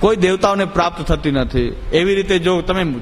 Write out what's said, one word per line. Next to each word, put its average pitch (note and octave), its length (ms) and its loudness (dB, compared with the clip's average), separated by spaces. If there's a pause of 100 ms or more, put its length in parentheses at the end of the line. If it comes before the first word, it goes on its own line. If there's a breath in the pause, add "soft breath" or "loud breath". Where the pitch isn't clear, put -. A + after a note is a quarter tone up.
કોઈ G#3+ 160 4
દેવતાઓને F#3+ 480 2
પ્રાપ્ત E3+ 380 -2
થતી D3 280 -2
નથી. B2+ 460 0 (160)
એવી F#3 220 2
રીતે G3 240 0
જો F3 220 0
તમે F3+ 420 -2